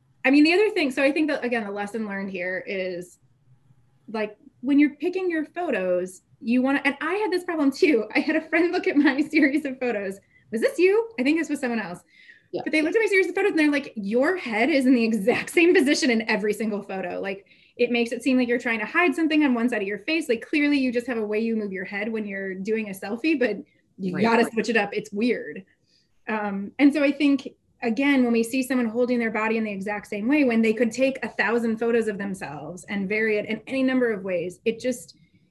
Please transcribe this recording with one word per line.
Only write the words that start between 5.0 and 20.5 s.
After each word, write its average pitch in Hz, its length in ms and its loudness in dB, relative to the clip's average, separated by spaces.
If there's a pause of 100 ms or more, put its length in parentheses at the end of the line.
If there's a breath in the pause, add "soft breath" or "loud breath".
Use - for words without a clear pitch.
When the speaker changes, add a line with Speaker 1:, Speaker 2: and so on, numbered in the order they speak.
Speaker 1:
your 311 160 -2
photos, 185 760 -2 (180)
you 247 220 2
wanna, 277 220 2
and 277 160 0
I 320 140 -2
had 415 180 -2
this 359 100 -2
problem 311 300 0
too. 254 320 2 (100)
I 302 60 4
had 311 160 0
a 311 120 0
friend 339 220 2
look 359 160 -2
at 359 100 0
my 285 240 4
<laughs> - 20 0
series 302 420 2
of 262 160 -8
photos. 202 400 -4 (320)
"Was 226 80 -4
this 494 180 0
you?" 415 300 4 (100)
I 254 60 -2
think 311 160 2
this 302 80 -4
was 294 120 -4
someone 233 200 -2
else. 180 200 -10 (520 soft breath)
Speaker 2:
Yeah. 175 120 -4
Speaker 1:
But 302 80 -4
they 311 100 2
looked 330 140 0
at 453 40 4
my 427 60 2
series 381 220 2
of 359 60 -8
photos 392 160 0
and - 80 0
they're 302 120 4
like, 277 260 -4
"Your 240 400 0
head 233 340 -2
is 269 160 2
in 262 80 6
the 233 100 4
exact 220 460 0
same 349 240 6
position 294 360 4
in 226 180 2
every 208 240 0
single 208 300 -4
photo." 185 380 -8
Like, 196 260 -8 (300 soft breath)
it 240 140 0
makes 240 220 0
it 233 100 -8
seem 262 140 2
like 247 120 2
you're 240 100 0
trying 233 200 -2
to 214 60 -4
hide 339 300 2
something 311 300 2
on 254 100 2
one 233 140 2
side 220 140 0
of 190 60 -4
your 202 120 -6
face. 320 280 -2
Like, 233 180 0
clearly 294 320 2